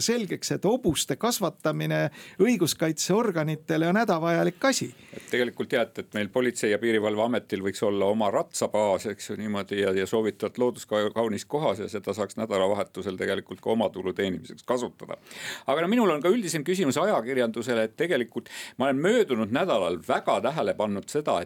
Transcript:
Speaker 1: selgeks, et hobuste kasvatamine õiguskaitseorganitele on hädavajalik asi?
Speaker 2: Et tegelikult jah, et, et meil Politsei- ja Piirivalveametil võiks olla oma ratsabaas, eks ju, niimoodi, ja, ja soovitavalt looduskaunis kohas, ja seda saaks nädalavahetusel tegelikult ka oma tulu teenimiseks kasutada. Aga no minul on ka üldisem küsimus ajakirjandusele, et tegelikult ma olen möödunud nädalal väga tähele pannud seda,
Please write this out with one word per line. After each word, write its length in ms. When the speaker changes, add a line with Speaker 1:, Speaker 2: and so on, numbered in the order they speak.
Speaker 1:
selgeks, 480
et 160
hobuste 480
kasvatamine 960
õiguskaitseorganitele 1500
on 80
hädavajalik 720
asi? 180
Speaker 2:
Et 140
tegelikult 420
jah, 140
et, 120
et 140
meil 160
Politsei- 420
ja 60
Piirivalveametil 880
võiks 180
olla 220
oma 260
ratsabaas, 800
eks 220
ju, 80
niimoodi, 420
ja, 160
ja 80
soovitavalt 560
looduskaunis 880
kohas, 320
ja 80
seda 240
saaks 240
nädalavahetusel 800
tegelikult 480
ka 80
oma 160
tulu 240
teenimiseks 560
kasutada. 480
Aga 160
no 80
minul 240
on 80
ka 80
üldisem 380
küsimus 340
ajakirjandusele, 880
et 80
tegelikult 560
ma 140
olen 100
möödunud 560
nädalal 400
väga 380
tähele 320
pannud 320
seda, 360